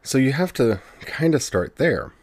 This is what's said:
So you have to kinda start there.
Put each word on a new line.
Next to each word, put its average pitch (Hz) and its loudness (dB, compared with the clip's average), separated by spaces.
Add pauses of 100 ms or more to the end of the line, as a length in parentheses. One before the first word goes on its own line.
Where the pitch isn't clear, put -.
So - 0
you 135 2
have 175 -2
to 113 0 (240)
kinda 156 0
start - -4
there. - 0